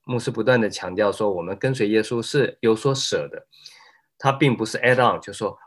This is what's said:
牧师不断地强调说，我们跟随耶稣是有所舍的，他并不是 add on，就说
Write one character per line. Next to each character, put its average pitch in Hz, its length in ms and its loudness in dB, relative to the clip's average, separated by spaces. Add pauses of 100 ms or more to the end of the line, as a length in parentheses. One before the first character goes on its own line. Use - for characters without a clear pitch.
牧 123 160 -4
师 110 100 -6
不 117 140 -4
断 123 160 4
地 107 100 2
强 90 240 -8
调 101 180 2
说， 104 200 -2
我 87 100 -4
们 90 160 -8
跟 135 160 -2
随 120 140 0
耶 107 140 4
稣 117 200 -4
是 - 380 0
有 110 160 4
所 135 180 0
舍 92 380 -4
的， - 160 -16 (720)
他 139 120 0
并 135 260 2
不 110 100 -2
是 - 140 -4
add 123 380 4
on， 85 40 -12
就 101 100 -14
说 98 360 -6